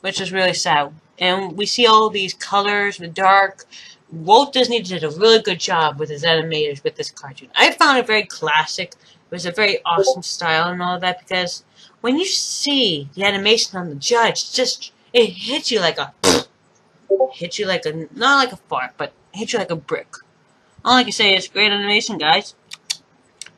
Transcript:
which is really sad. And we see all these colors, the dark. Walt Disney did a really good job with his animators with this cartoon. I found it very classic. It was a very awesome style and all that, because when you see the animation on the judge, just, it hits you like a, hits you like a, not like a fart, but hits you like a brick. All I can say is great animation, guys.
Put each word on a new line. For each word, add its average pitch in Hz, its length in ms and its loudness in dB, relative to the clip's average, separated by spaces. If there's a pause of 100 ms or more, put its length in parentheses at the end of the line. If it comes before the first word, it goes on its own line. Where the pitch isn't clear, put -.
which 190 200 -6
is 180 120 -6
really 185 200 2
sad. 147 400 0 (260)
And 185 380 -2
we 208 80 -4
see 233 220 2
all 220 240 6
these 190 240 -4
colors, 202 640 -2
the 175 100 -12
dark. 190 560 4 (460)
Walt 208 420 4
Disney 233 300 2
did 180 200 -8
a 156 60 -2
really 214 320 4
good 180 200 -4
job 156 380 0
with 151 120 -6
his 147 140 -8
animators 156 600 -2
with 156 120 -4
this - 140 -8
cartoon. - 440 -20
I 269 160 4
found 294 280 4
it 247 80 0
very 214 180 0
classic. 156 720 -2 (120)
It - 240 -20
was 175 160 -10
a 170 60 -4
very 202 340 0
awesome 175 360 0
style 165 480 0
and 180 120 -6
all 180 160 -2
that, 180 220 -4
because 180 440 -6 (380)
when 254 160 0
you 381 80 -2
see 220 880 -2
the 185 80 -8
animation 202 560 0
on 175 100 -8
the 147 60 -10
judge, 226 580 0
just, - 400 -4 (220)
it 240 120 4
hits 208 440 -6
you 220 100 0
like 165 160 0
a, 147 160 -8 (1200)
hits 175 260 -10
you 202 80 -4
like 175 200 -2
a, 156 280 -6
not 269 300 4
like 240 80 -2
a 180 40 -14 (120)
fart, 127 300 -4
but 143 160 -6 (180)
hits 220 220 -6
you 226 40 0
like 180 120 -4
a 165 60 -4
brick. - 360 -8 (720)
All 247 120 4
I 247 80 4
can 202 80 -6
say 202 220 2
is 190 140 -2
great 202 240 2
animation, 202 460 0
guys. 165 360 2 (1040)